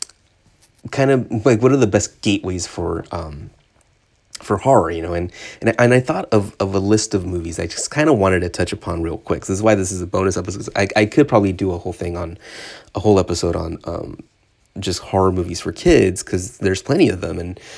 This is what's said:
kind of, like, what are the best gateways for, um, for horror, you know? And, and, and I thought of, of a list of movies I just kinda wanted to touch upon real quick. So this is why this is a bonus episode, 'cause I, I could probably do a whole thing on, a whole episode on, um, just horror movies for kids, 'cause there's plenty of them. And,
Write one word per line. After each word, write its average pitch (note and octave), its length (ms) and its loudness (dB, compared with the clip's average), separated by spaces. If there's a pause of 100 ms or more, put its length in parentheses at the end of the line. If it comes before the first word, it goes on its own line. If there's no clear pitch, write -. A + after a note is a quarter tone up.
(920)
kind C3+ 200 2
of, A#2+ 360 0
like, A2+ 160 6
what B2+ 100 6
are C#3 60 4
the A#2+ 80 4
best - 340 -2
gateways F#2 460 -2
for, E2+ 460 -6
um, D#2 360 -10 (960)
for G2+ 160 0
horror, G#2+ 320 4
you E2+ 100 -4
know? E2+ 140 -4
And, F2 180 -4 (300)
and, A2 160 2
and A#2+ 160 6
I B2+ 60 6
thought D#3+ 300 -2
of, G2+ 300 2
of G2 140 -2
a G2 40 0
list G#2 360 2
of F#2 100 -2
movies E2+ 340 -6
I F2 80 -4
just - 240 -10
kinda D3+ 220 2
wanted F#2+ 280 2
to F2 100 -4
touch - 200 -4
upon E2+ 300 -6
real E2 160 -4
quick. - 300 -6
So F#2+ 80 -2
this G2 60 -2
is - 20 0
why A2 120 6
this F#2+ 160 0
is F#2 120 -6
a F2 40 -4
bonus F#2+ 300 0
episode, F#2 220 -6
'cause - 180 -12
I, G2+ 180 0
I G#2+ 120 4
could C#3+ 220 4
probably G2+ 240 4
do F#2 200 -2
a E2+ 60 -6
whole F2+ 160 -8
thing F2 240 -6
on, E2+ 180 -8 (580)
a F#2 60 -4
whole G#2 180 6
episode F2 380 0
on, E2 280 -6
um, - 340 -10 (600)
just F#2+ 200 -6
horror F#2+ 340 2
movies F2+ 280 -4
for - 120 -6
kids, C3 500 4
'cause - 360 -6
there's F#2+ 240 0
plenty D3+ 260 4
of F2 140 -2
them. E2+ 160 -6
And, F2 200 -10 (200)